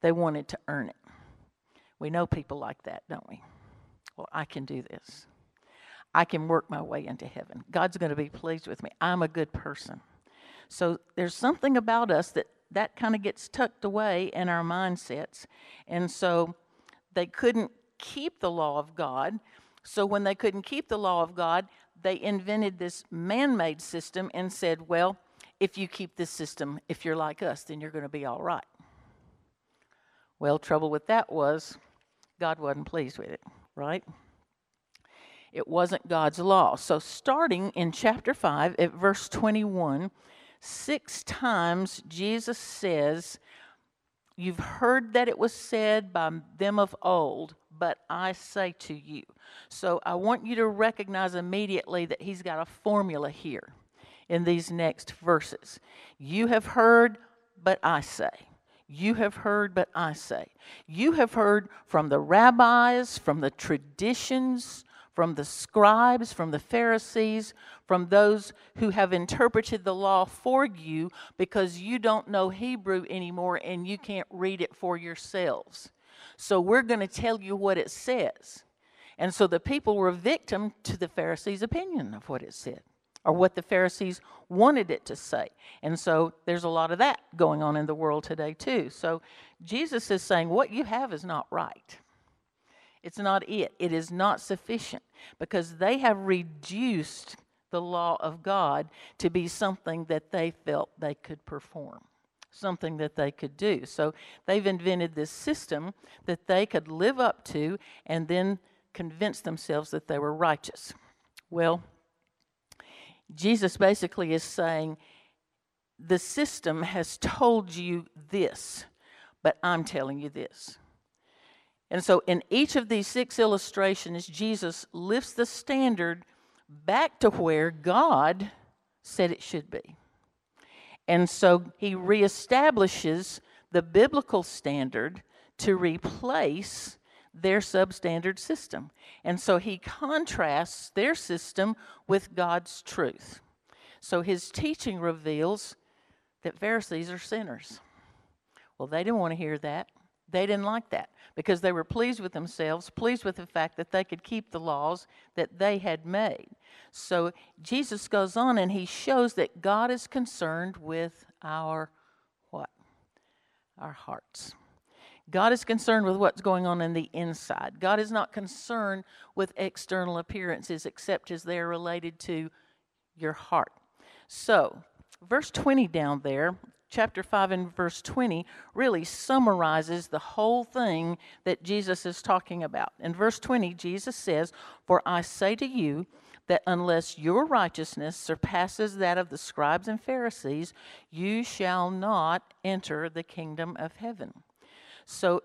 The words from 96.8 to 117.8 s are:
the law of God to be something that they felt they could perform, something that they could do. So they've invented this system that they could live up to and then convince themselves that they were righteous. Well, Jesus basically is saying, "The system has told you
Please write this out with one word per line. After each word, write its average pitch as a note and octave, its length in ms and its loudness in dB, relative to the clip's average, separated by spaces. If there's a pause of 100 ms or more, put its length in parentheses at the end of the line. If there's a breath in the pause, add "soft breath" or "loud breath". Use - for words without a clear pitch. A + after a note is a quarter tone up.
the F3 140 -2
law E3+ 360 0
of D#3+ 240 -6
God D#3+ 460 2 (300 loud breath)
to F3+ 100 2
be E3+ 180 0
something F3 600 -4
that D#3 240 -4
they E3 220 -2
felt - 460 -4
they D3 160 -4
could - 300 -18
perform, - 640 -16 (420)
something E3+ 460 -6
that D3+ 180 -4
they C#3+ 160 0
could C#3+ 280 -10
do. F3+ 260 0
So D3+ 300 -2 (320 loud breath)
they've G3 200 2
invented F3+ 480 0
this D3+ 160 -4
system F#3 640 -6 (320 loud breath)
that - 220 -6
they F#3+ 180 4
could D#3+ 240 -2
live G3+ 320 0
up - 260 2
to D#3+ 320 -2 (280 loud breath)
and E3 200 -2
then F#3 320 0 (360 soft breath)
convince E3+ 480 -6
themselves D#3 480 -4
that D#3 180 -8
they D3 100 -2
were D3 140 -2
righteous. D#3 600 -2 (560 soft breath)
Well, E3+ 340 2 (1500 loud breath)
Jesus G3 420 2
basically F#3+ 560 2
is D#3+ 120 0
saying, D#3+ 520 -2 (1000 soft breath)
"The F3 200 0
system E3 640 -4
has F3 340 -6
told A3 560 2
you F3 320 -6 (100)